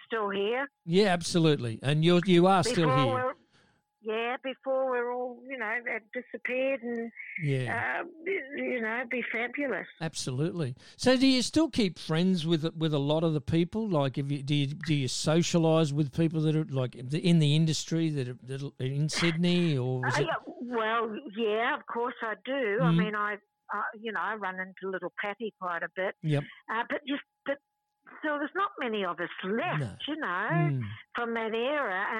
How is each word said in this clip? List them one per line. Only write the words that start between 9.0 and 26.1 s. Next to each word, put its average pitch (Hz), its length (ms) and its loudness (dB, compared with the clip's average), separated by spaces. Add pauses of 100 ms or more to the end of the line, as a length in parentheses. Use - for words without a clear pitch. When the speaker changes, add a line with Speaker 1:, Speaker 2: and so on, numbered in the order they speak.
Speaker 1:
be 247 220 -4
fabulous. 240 540 -4 (140)
Speaker 2:
Absolutely. 156 760 -4 (200)
So 254 200 4
do 262 100 6
you 254 160 6
still 311 260 2
keep 202 300 0
friends 170 480 2
with, 165 180 2 (120)
with 156 180 0
a 147 60 2
lot 151 240 2
of 160 100 2
the 147 60 0
people? 180 480 0
Like, 139 280 2
if 139 140 -4
you, 139 140 -4
do 147 100 0
you, 143 140 4
do 151 260 -2
you 131 140 0
socialise 160 840 4
with 147 240 0
people 160 260 2
that 156 120 2
are, 156 160 0
like, 131 240 -2
in 165 460 2
the 147 160 6
industry 160 540 2
that 135 180 -2
are, 123 160 -10
that 135 180 -10
are 143 80 -8 (160)
in 143 220 0
Sydney, 170 680 2
or 127 260 0
was - 140 0
Speaker 1:
Uh, - 60 2
Speaker 2:
it 349 40 2
Speaker 1:
yeah, 247 500 -6
well, 220 400 0 (200)
yeah, 226 380 0
of 240 120 -8
course 240 360 -4
I 214 120 -4 (100)
do. 247 360 0
I - 120 4
Speaker 2:
Mm. 165 60 4
Speaker 1:
mean, 208 180 0
I, 208 220 -4 (340)
I, 208 100 -4 (180)
you 226 120 -8
know, 180 100 -4
I 208 140 -4
run 185 240 -6
into 185 280 -8
little 180 320 -6
Patty 208 400 -6
quite 175 220 -4
a 170 140 -6
bit. 190 260 -4